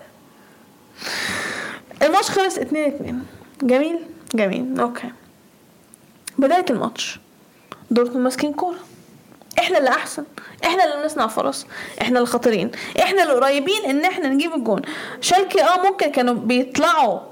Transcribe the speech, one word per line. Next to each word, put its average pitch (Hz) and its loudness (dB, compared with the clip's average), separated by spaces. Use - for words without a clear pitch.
الماتش 370 4
خلص 381 0
اتنين 294 -2
اتنين. 262 -4
جميل؟ 294 2
جميل. 247 -2
أوكي. 240 -4
بداية 320 2
الماتش، - -4
دورتموند 240 2
ماسكين 269 0
كورة. 349 -4
إحنا 349 0
اللي 269 4
أحسن، 294 -2
إحنا 359 2
اللي 294 0
بنصنع 302 -2
فرص، - -4
إحنا 240 2
اللي 240 2
خطيرين، 233 0
إحنا 370 4
اللي 302 2
قريبين 285 2
إن 285 0
إحنا 370 0
نجيب 302 0
الجون. 226 0
شالكي، 381 4
آه، 359 4
ممكن 381 0
كانوا 247 2
بيطلعوا 254 2